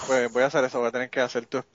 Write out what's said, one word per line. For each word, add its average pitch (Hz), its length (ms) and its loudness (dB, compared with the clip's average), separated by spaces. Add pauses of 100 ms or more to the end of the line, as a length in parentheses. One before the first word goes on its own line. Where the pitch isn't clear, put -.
pues 123 260 2
voy 123 100 4
a 135 40 4
hacer 151 180 2
eso, 127 140 -2
voy 117 100 2
a - 20 -12
tener 123 180 -4
que 139 120 -2
hacer 120 240 -2
tu, 131 180 -6 (120)